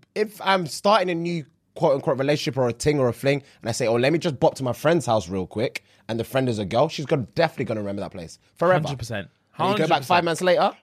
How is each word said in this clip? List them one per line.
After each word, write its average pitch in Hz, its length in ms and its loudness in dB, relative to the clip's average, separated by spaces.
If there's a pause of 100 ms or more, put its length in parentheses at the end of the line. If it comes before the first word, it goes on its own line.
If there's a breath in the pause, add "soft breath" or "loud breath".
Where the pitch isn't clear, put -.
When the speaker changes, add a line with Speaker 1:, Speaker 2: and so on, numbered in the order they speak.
(140)
Speaker 1:
if 214 280 -4
I'm 190 260 2
starting 196 420 2
a 175 60 -2
new 170 300 -4 (280)
quote 151 220 2
unquote 135 240 0
relationship 143 380 0
or 123 120 2
a 113 40 -4
ting 151 260 0
or 127 100 2
a 113 40 -2
fling, 139 300 -2 (180 soft breath)
and 110 60 -6
I 117 60 -2
say, 127 140 -2
"Oh, 117 80 4
let 131 180 4
me 170 60 0
just 139 200 -4
bop - 160 4
to 135 80 -8
my 120 100 -2
friend's 156 340 2
house 110 200 0
real 92 200 -4
quick," - 360 -4 (240 soft breath)
and 113 120 -4
the 113 40 -4
friend 131 240 -2
is 110 120 -2
a 107 60 -4
girl, 117 220 2
she's 156 200 -8
gonna, 139 280 -2
definitely 156 300 -2
gonna 107 160 -4
remember 101 220 -6
that 85 80 -10
place 85 280 -16 (140)
forever. 170 340 2
Speaker 2:
Hundred 139 120 -8
percent. 107 300 -8 (280)
Speaker 1:
And 175 140 0
you 208 60 0
go 196 60 0
back 156 40 0
Speaker 2:
Hundred - 0 -
percent. 151 180 0
Speaker 1:
five 175 180 2
months 165 180 -2
later, 180 300 4 (120)